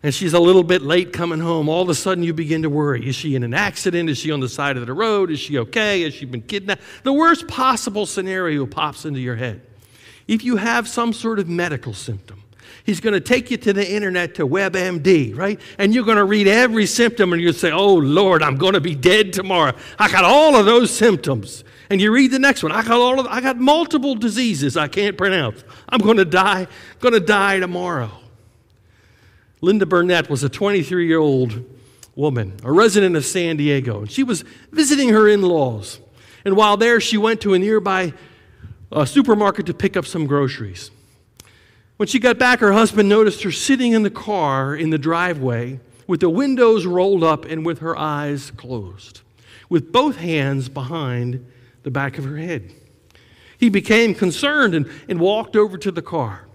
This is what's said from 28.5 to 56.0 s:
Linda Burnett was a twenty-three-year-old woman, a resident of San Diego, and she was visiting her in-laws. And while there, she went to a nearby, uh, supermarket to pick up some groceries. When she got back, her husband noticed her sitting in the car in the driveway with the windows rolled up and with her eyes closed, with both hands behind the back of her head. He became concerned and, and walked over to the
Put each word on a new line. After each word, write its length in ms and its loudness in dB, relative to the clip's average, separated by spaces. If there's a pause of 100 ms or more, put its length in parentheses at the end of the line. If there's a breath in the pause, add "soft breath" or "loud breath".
Linda 240 2
Burnett 440 2
was 140 -2
a 60 0
twenty-three-year-old 1120 0 (500 soft breath)
woman, 400 -4 (100)
a 80 -4
resident 440 4
of 100 -2
San 300 -4
Diego, 460 -2
and 100 -10
she 100 -2
was 220 -2 (280 loud breath)
visiting 380 2
her 180 6
in-laws. 720 0 (440 soft breath)
And 120 0
while 220 4
there, 220 4
she 180 -2
went 240 0
to 120 2
a 60 4
nearby, 540 0 (800 loud breath)
uh, 140 0
supermarket 600 2
to 60 -6
pick 240 -2
up 80 -4
some 220 -6
groceries. 640 -4 (1040 soft breath)
When 120 -4
she 120 0
got 180 2
back, 220 2
her 140 4
husband 360 4
noticed 340 4
her 80 -4
sitting 420 0
in 100 2
the 80 0
car 640 -2
in 140 -4
the 100 0
driveway 800 -4 (260 soft breath)
with 140 -2
the 100 2
windows 560 2
rolled 380 0
up 220 2
and 200 -8
with 140 -4
her 180 -6
eyes 600 -6
closed, 640 -14 (480 soft breath)
with 220 -2
both 260 2
hands 520 -2
behind 760 -6 (380 soft breath)
the 80 -10
back 300 -6
of 60 -10
her 120 -10
head. 340 -10 (840 soft breath)
He 120 2
became 440 2
concerned 640 0
and, 120 -2 (220 loud breath)
and 100 -4
walked 360 -2
over 240 2
to 100 -6
the 140 -8